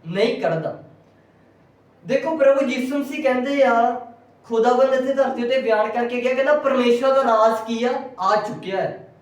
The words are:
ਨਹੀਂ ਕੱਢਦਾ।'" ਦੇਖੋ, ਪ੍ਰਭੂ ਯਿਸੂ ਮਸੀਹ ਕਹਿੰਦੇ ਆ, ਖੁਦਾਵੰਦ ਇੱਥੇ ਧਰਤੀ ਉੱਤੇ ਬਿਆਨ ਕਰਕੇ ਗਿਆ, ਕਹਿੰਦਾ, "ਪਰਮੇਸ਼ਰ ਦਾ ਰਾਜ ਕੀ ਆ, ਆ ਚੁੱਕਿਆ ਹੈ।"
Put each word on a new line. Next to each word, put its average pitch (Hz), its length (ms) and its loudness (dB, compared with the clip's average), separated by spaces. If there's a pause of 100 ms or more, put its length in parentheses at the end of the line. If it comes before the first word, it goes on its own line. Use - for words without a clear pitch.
ਨਹੀਂ 196 340 -2
ਕੱਢਦਾ।'" - 360 -4 (1300)
ਦੇਖੋ, 302 300 -2
ਪ੍ਰਭੂ 269 280 4
ਯਿਸੂ 254 320 -4
ਮਸੀਹ 277 260 -6
ਕਹਿੰਦੇ 262 400 2
ਆ, 233 380 2 (420)
ਖੁਦਾਵੰਦ 240 500 2
ਇੱਥੇ 262 200 -2
ਧਰਤੀ 240 320 0
ਉੱਤੇ 254 160 0
ਬਿਆਨ 214 280 0
ਕਰਕੇ 240 320 -4
ਗਿਆ, 254 120 0
ਕਹਿੰਦਾ, 269 200 2
"ਪਰਮੇਸ਼ਰ 254 540 2
ਦਾ 269 160 2
ਰਾਜ 226 440 2
ਕੀ 233 160 -4
ਆ, 247 60 0 (300)
ਆ 190 160 2
ਚੁੱਕਿਆ 185 460 -6
ਹੈ।" - 400 -10